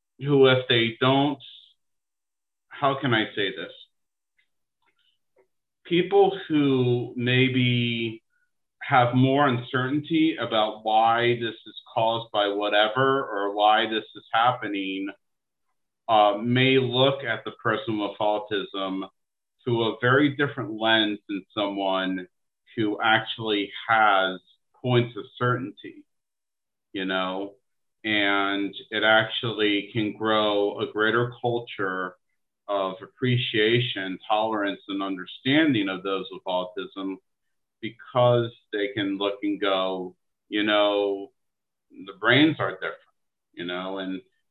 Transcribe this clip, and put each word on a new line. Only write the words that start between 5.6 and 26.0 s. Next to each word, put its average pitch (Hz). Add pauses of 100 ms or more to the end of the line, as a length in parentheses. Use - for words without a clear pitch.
People 185 (100)
who 127
maybe 123 (600)
have 123
more 135
uncertainty 143
about 110
why 117
this 113 (120)
is - (140)
caused 113
by 104
whatever, 107
or 101
why 107
this 110 (100)
is 104
happening, 101 (1000)
uh, 104
may 131
look 127
at 113
the 104 (120)
person 110
with 101
autism 98 (600)
through 117
a -
very 135
different 123
lens 110 (100)
than 95 (100)
someone 95 (500)
who 107
actually 110 (180)
has 98 (400)
points 123
of 98 (120)
certainty, 101 (880)